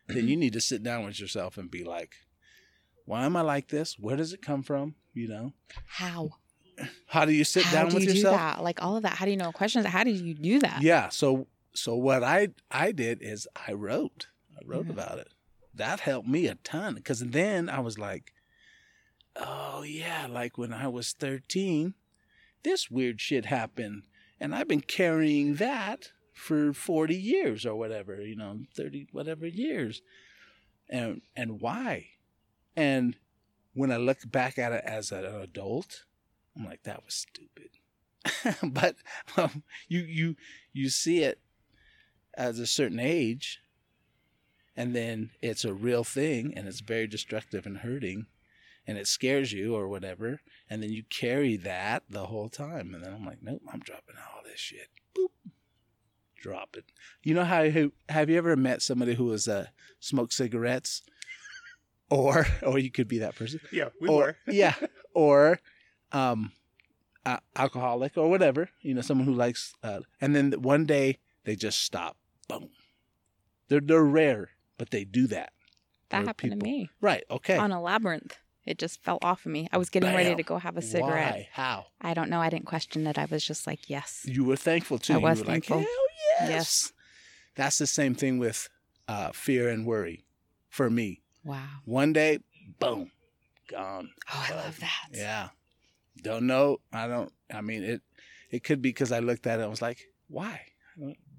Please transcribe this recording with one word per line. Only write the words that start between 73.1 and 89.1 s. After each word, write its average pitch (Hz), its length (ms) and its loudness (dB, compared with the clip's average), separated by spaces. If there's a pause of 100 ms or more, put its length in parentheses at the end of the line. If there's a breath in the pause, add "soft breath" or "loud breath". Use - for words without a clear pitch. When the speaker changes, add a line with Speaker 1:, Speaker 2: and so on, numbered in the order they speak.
Speaker 1:
They're, 143 140 4
they're 160 220 8
rare, 143 480 4 (260)
but - 140 -8
they 104 120 -2
do 117 240 4
that. 98 240 -6 (560)
Speaker 2:
That - 20 -20
Speaker 1:
There 196 120 0
are 202 60 0
Speaker 2:
happened 220 260 -4
to 202 40 -4
Speaker 1:
people 208 120 -2
Speaker 2:
me. 254 200 -4 (120)
Speaker 1:
Right, 190 280 2
okay. 180 280 0
Speaker 2:
On 208 140 2
a 180 100 -4
labyrinth. 180 560 -2 (280)
It 151 120 -6
just - 260 -6
fell 175 180 -2
off 180 240 0
of 160 60 -6
me. 160 200 -4
I 175 60 4
was 180 120 0
getting 185 240 4
ready 180 160 4
Speaker 1:
Bam. 170 80 2
Speaker 2:
to 165 60 0
go - 140 -4
have 175 200 -8
a 170 40 -2
cigarette. 156 520 0
Speaker 1:
Why? 101 200 -10
How? 127 340 -4 (140)
Speaker 2:
I 170 120 -2
don't 165 160 -2
know. 170 100 0
I 165 100 2
didn't 165 180 -4
question 156 400 -4
it. 147 100 -2
I 147 80 -2
was 151 180 -2
just - 220 -6
like, 151 240 -8
"Yes." - 360 -8
Speaker 1:
You 131 180 2
were 131 140 4
thankful, 165 420 0
too. - 140 2
Speaker 2:
I 156 40 8
Speaker 1:
You 156 60 2
Speaker 2:
was 160 160 6
Speaker 1:
were 214 60 -4
like, - 80 -2 (120)
Speaker 2:
thankful. 302 140 2
Speaker 1:
"Hell 415 80 0 (540)
yes." 698 80 0
Speaker 2:
Yes. - 440 0 (600 soft breath)
Speaker 1:
That's 139 240 0
the 147 80 0
same 139 260 2
thing 131 240 0
with, 117 320 -2 (380)
uh, 104 240 -4